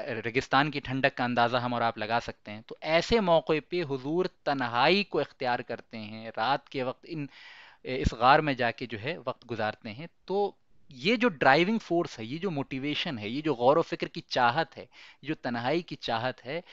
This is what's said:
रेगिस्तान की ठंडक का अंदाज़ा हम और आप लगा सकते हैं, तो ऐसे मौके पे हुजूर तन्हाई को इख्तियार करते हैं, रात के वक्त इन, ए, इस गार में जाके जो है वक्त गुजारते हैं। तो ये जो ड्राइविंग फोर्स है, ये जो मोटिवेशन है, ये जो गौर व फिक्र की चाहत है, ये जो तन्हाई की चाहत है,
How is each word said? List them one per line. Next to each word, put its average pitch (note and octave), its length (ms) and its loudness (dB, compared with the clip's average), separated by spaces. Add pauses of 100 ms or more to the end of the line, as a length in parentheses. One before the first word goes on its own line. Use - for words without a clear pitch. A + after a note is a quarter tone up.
(260)
रेगिस्तान C3 440 2
की D3 100 -6
ठंडक C3 360 0
का C3+ 80 -2
अंदाज़ा A#2+ 360 2
हम B2 140 -2
और A#2 100 0
आप A#2 140 0
लगा A2 220 -2
सकते - 320 -12
हैं, G#2+ 100 -14
तो - 220 -16
ऐसे E3+ 380 2
मौके E3 380 4
पे F3 220 -6
हुजूर D3 480 -2 (160)
तन्हाई C#3 580 2
को F3 180 -2
इख्तियार B2 400 -4
करते A#2 360 -12
हैं, A2 400 -12
रात B2+ 300 -2
के C3+ 160 -4
वक्त B2 240 -8
इन, D3 220 -8 (560)
ए, B2+ 120 -4
इस D3+ 240 -2
गार C#3+ 200 8
में D3 140 0
जाके A#2+ 320 -2
जो A2+ 100 -8
है C3 200 -8
वक्त - 280 -8
गुजारते A2 440 -4
हैं। C#3 200 -14 (180)
तो G3 280 -2 (360)
ये D3 260 0
जो A#3 120 4
ड्राइविंग E3 500 4
फोर्स E3+ 400 -2
है, A2+ 60 -6
ये C3 120 -8
जो F#3 120 -4
मोटिवेशन C#3+ 680 -4
है, G#2 120 -6
ये C3+ 120 -4
जो D#3 140 0
गौर B2+ 240 6
व - 20 4
फिक्र E3 260 -4
की - 220 -10
चाहत B2+ 480 2
है, F#2+ 60 -12
ये - 440 -20
जो D#3 80 -2
तन्हाई B2+ 460 -2
की E3 140 -12
चाहत A#2+ 460 -4
है, D3+ 320 -10